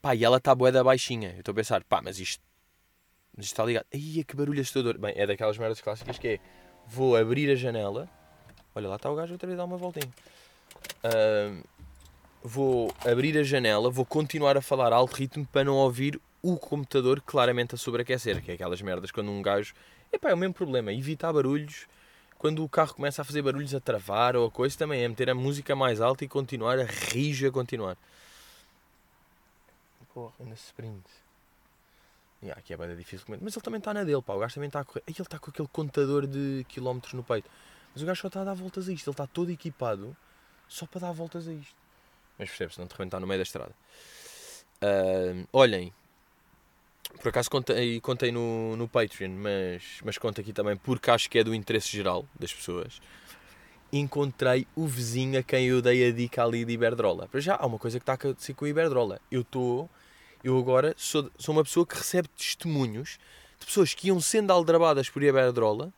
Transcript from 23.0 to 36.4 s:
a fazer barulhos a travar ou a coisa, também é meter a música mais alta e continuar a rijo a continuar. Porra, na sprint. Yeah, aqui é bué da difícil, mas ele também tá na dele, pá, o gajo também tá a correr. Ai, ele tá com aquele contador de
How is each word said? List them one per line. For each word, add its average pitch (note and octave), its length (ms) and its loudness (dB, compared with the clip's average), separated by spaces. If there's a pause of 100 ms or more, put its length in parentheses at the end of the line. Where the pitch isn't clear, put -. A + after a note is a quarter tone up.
a C#3+ 40 -6
fazer D3 180 -4
barulhos C#3 320 -2
a C3+ 60 -4
travar A2 540 0
ou A#2+ 120 4
a A2 40 0
coisa, C3 280 -2
também D3 240 -2
é A#2+ 60 0
meter A#2+ 200 -2
a B2+ 60 2
música C#3 420 -2
mais B2 240 2
alta C3 240 2
e C#3 40 -12
continuar B2+ 500 -2
a C3 60 2
rijo C3+ 600 -2
a C3 60 2
continuar. A#2 460 -4 (2250)
Porra, A#2+ 260 -14
na A2+ 140 -16
sprint. G#2+ 500 -16 (1400)
Yeah, F2 160 -14
aqui - 140 -16
é E2+ 40 -10
bué E2+ 120 -10
da F2 60 -10
difícil, F2 320 -16 (140)
mas G3+ 140 -10
ele A3 80 -10
também A3 180 -8
tá G#3 120 -6
na G#3 100 -4
dele, D3 200 -2
pá, - 100 -8
o G2+ 60 -2
gajo A#2 160 -4
também C#3+ 160 -8
tá D3 100 -6
a C#3 40 -8
correr. - 220 -12
Ai, D#3+ 100 -12
ele F#3 120 -10
tá D#3 100 -14
com - 120 -16
aquele D3 180 -8
contador C#3+ 580 0
de C#3 420 -4